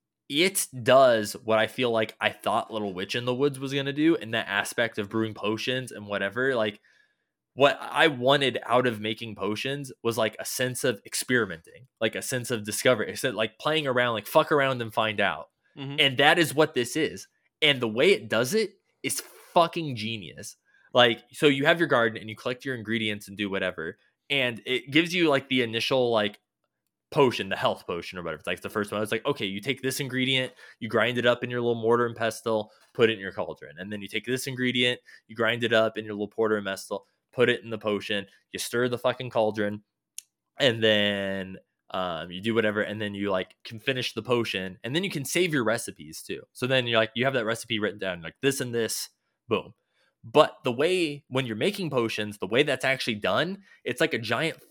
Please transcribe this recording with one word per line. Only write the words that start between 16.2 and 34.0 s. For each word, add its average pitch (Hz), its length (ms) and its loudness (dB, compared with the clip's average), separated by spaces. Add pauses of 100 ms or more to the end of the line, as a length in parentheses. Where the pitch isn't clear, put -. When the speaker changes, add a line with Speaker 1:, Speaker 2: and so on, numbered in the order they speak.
Speaker 1:
is 151 160 4
what 151 200 4
this 120 220 -2
is. 135 320 -4 (340)
And 139 200 4
the 120 60 2
way 123 240 4
it 117 180 0
does 120 240 2
it 214 200 0 (280)
is - 220 -6 (300)
fucking 165 420 2
genius. 104 640 -10 (360)
Like, 120 380 6
so - 160 4
you 139 180 2
have 165 140 6
your 165 80 2
garden 117 320 2
and 110 100 -12
you 110 60 -10
collect 127 300 -6
your 135 100 -4
ingredients 107 520 -4
and 101 100 -14
do 101 120 -2
whatever. 92 480 -4 (320)
And 123 360 -2
it 127 260 -4
gives 165 240 2
you, 170 140 4
like, 135 200 2
the 127 140 2
initial, 120 480 0
like, 104 280 0 (720)
potion, 117 400 2
the 95 60 -4
health - 320 -2
potion 90 320 -8
or - 20 -8
whatever. 80 180 -6
It's, - 80 -20
like, 90 140 -4
the 101 80 -10
first 104 220 -4
one. 104 100 -2
It's 107 100 -4
like, 113 140 -2
okay, 139 220 -2
you 98 140 -6
take 131 200 -4
this 131 180 -4
ingredient, 127 540 -2 (260)
you 113 100 -8
grind 113 280 2
it 117 80 2
up 120 180 4
in 123 60 -4
your 123 120 -2
little 120 200 0
mortar 117 240 4
and 117 100 -4
pestle, 107 560 -2 (220)
put 117 160 4
it 113 40 2
in 104 60 -8
your 95 120 -8
cauldron. 78 480 -10
And 98 120 -12
then 104 120 -8